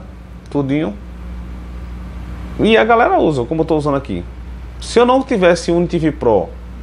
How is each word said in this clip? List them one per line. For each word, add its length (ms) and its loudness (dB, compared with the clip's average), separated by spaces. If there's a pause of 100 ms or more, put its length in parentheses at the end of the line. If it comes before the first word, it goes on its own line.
(480)
tudinho. 460 -2 (1700)
E 160 6
a 80 6
galera 340 4
usa, 260 2
como 180 -2
eu 20 2
tô 120 2
usando 200 0
aqui. 280 -4 (560)
Se 180 0
eu 60 8
não 180 4
tivesse 500 2
o 40 4
Unity 220 0
V 140 2
Pro 360 2 (340)